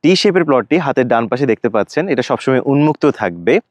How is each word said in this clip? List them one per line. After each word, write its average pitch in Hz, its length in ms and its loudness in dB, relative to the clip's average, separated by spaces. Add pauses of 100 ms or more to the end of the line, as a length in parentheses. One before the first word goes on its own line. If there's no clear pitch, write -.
টি 175 140 4
শেপের 180 300 2
প্লটটি 139 320 0
হাতের 135 300 0
ডান 117 200 0
পাশে 123 180 -2
দেখতে 117 240 -2
পাচ্ছেন, 113 380 -2
এটা 127 160 -2
সবসময় 131 420 -2
উন্মুক্ত 143 400 0
থাকবে। 101 540 0 (120)